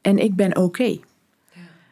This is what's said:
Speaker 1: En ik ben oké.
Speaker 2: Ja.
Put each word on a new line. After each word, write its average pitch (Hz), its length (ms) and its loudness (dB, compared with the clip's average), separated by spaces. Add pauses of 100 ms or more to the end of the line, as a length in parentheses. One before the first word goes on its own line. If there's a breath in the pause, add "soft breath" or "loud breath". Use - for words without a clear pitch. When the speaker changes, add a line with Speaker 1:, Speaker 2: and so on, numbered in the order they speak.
Speaker 1:
En 196 160 2
ik 208 180 0
ben 190 220 0
oké. 180 260 0
Speaker 2:
Ja. 226 160 -2 (920 loud breath)